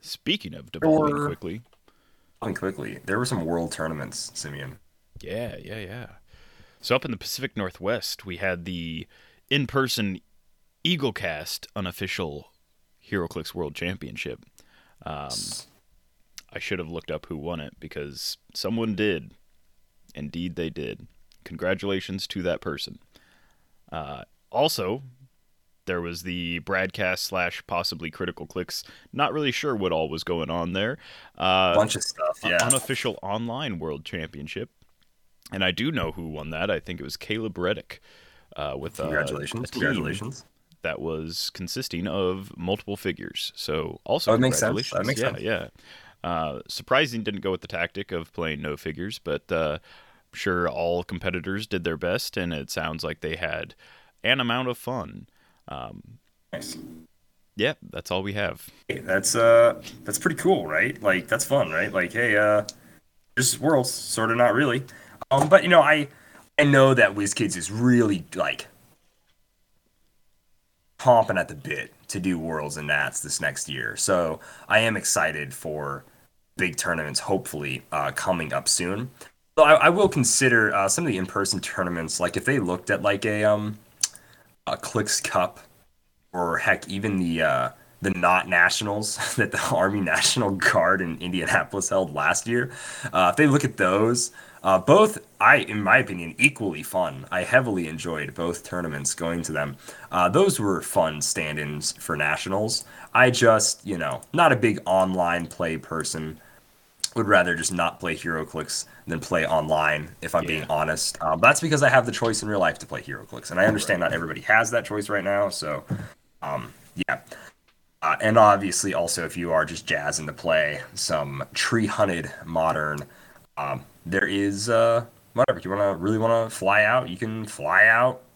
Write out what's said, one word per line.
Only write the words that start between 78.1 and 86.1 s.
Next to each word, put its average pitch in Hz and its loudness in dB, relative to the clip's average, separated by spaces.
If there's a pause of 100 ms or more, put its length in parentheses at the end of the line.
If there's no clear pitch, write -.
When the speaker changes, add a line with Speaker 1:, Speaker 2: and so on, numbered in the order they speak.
Speaker 2:
coming 80 -2
up 69 -2
soon. 101 -2 (460)
So 156 12
I, 151 10
I 156 8
will 190 4
consider, 117 4
uh, 98 2
some 170 0
of 139 0
the 98 0
in-person 92 -2
tournaments, 87 -4
like, 87 0
if 90 -4
they 135 2
looked 87 -4
at, 98 2
like, 101 0
a, 104 0
um, 104 2 (880)
a - -4
Clicks - -4
Cup, - -2 (760)